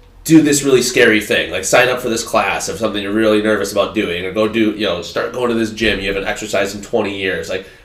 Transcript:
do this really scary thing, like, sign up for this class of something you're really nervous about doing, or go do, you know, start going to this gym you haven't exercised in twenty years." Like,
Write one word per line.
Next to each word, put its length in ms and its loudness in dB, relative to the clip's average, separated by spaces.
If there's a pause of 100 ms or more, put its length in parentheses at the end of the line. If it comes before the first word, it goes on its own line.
(260)
do 160 8
this 220 2
really 200 4
scary 380 4
thing, 300 -2
like, 120 -6
sign 260 4
up 120 -2
for 80 -4
this 140 -2
class 460 -2
of 80 -8
something 240 -4
you're 120 -6
really 280 4
nervous 300 0
about 240 -2
doing, 300 -2
or 60 -6
go 160 0
do, 240 2
you 140 -4
know, 160 -2
start 320 -6
going 160 -2
to 60 0
this 160 -2
gym 280 -2
you 80 -6
haven't 200 -4
exercised 480 -4
in 60 -10
twenty 360 -2
years." 320 -4
Like, 160 -8 (200)